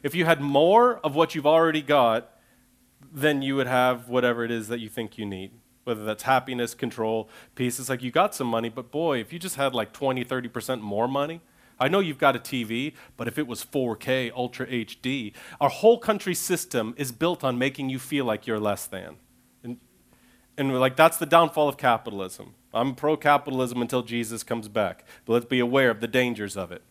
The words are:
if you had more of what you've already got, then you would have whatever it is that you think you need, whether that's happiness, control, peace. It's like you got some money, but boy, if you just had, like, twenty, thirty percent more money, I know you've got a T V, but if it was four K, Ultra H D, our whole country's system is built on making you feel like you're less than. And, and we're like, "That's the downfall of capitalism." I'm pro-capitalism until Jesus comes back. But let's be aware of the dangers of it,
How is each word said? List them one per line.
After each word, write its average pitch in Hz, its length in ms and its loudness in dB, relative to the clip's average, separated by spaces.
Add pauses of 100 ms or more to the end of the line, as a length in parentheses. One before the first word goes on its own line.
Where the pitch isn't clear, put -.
if 143 120 -4
you 175 100 0
had 160 160 4
more 175 580 4
of 147 160 -4
what 160 200 2
you've 151 120 -4
already 160 360 6
got, 123 480 4 (840)
then 143 300 0
you 135 120 -2
would 131 140 0
have 127 400 2
whatever 120 360 2
it 117 60 -4
is 113 160 -4
that 120 140 -6
you 107 80 -12
think 113 280 -10
you 110 80 -8
need, 95 280 -10 (320)
whether 107 200 -6
that's 107 200 -6
happiness, 127 500 0
control, 110 540 -4 (260)
peace. 123 240 -4
It's 127 100 -10
like 127 140 -4
you 127 80 -6
got 190 240 2
some 127 140 -4
money, 113 200 -2
but 117 220 -12
boy, 147 300 -2
if 107 120 -12
you 170 60 -12
just 180 160 -10
had, 135 200 -2
like, 110 180 -4
twenty, 131 320 -2
thirty 123 240 -6
percent 117 340 -6
more 104 240 -2
money, 143 340 -4 (380)
I 135 100 2
know 190 120 4
you've 156 180 -4
got 135 180 4
a - 20 -8
T 123 260 -4
V, 120 300 -6 (220)
but 120 120 -6
if - 100 -4
it 151 80 -4
was 120 160 -10
four 127 340 -2
K, 127 340 -2
Ultra 123 380 -6
H 120 340 -8
D, 127 300 -6 (280)
our 143 80 4
whole 226 300 6
country's 202 400 -2
system 127 580 -2
is 135 160 -6
built 160 320 -4
on 123 140 0
making 135 320 -2
you 131 80 -6
feel 139 260 -4
like 107 220 -2
you're 107 140 -2
less 104 260 -2
than. 87 300 -14 (460)
And, 120 160 -12 (800)
and 135 160 -2
we're 127 60 0
like, 131 180 2
"That's 160 220 6
the 160 80 -4
downfall 156 420 4
of 135 80 -4
capitalism." 107 760 -2 (180)
I'm 127 240 -2
pro-capitalism 139 840 0
until 123 220 -2
Jesus 113 400 -6
comes 113 240 -6
back. 104 380 -4 (200)
But 113 100 0
let's 120 120 2
be 127 140 0
aware 123 300 4
of 107 100 -2
the 117 80 -4
dangers 110 480 -2
of 90 160 -8
it, 82 180 -14